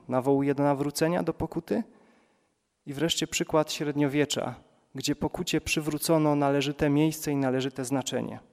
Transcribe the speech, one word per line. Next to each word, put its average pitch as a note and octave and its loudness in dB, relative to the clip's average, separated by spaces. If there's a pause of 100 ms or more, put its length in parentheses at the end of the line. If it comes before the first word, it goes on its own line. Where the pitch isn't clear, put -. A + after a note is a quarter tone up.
nawołuje C#3 2
do C#3+ 0
nawrócenia, D3 0
do E3 -2
pokuty. E3+ -4 (1000)
I C#3+ -10
wreszcie D3+ -2
przykład D#3 0
średniowiecza, C#3+ 0 (400)
gdzie C3+ -2
pokucie - -2
przywrócono D3+ 2
należyte C#3+ 2
miejsce D3+ 2
i C#3+ 0
należyte C3 -2
znaczenie. A#2+ -4 (140)